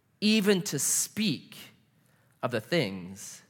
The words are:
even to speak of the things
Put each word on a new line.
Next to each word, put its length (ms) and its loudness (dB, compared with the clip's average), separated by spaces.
even 440 4
to 140 -4
speak 800 -2
of 80 -2
the 100 -2
things 880 -4